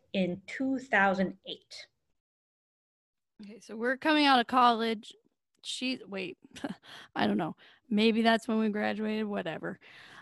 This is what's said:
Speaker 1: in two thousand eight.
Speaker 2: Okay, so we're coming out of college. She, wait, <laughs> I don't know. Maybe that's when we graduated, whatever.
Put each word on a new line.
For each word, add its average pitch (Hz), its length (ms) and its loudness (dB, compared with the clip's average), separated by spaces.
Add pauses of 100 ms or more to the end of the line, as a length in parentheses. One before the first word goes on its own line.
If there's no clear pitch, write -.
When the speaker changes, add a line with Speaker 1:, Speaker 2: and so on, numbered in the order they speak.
(140)
Speaker 1:
in 185 340 -2
two 262 320 -4
thousand 196 580 0 (100)
eight. - 380 -18 (1600)
Speaker 2:
Okay, 202 160 -18
so 208 160 -16
we're 240 220 -4
coming 302 280 2
out 269 140 6
of 233 80 0
college. 226 680 2 (480)
She, - 460 -6
wait, 190 320 -10 (360)
<laughs> - 400 -20
I - 120 0
don't 208 100 0
know. 180 180 -4 (320)
Maybe 220 360 4
that's 226 240 4
when 220 100 0
we 220 120 2
graduated, 214 580 -4
whatever. 180 520 -8 (420)